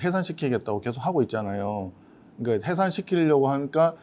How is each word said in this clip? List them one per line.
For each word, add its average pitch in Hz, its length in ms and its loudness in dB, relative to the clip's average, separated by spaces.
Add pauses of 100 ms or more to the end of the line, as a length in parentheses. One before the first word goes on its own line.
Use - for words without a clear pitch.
해산시키겠다고 151 800 -2
계속 123 240 -6
하고 175 160 2
있잖아요. 101 680 -4 (460)
그러니까 117 300 -2
해산시키려고 170 800 2
하니까 143 560 2